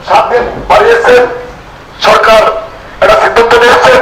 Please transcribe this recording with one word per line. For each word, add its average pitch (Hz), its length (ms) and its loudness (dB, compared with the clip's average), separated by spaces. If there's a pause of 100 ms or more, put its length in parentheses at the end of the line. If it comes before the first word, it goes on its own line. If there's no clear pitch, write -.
সাত - 220 0
দিন 240 140 -2 (240)
বাড়িয়েছে, 233 460 2 (840)
সরকার - 420 2 (580)
একটা 208 220 2
সিদ্ধান্ত 466 320 0
নিয়েছে 480 480 2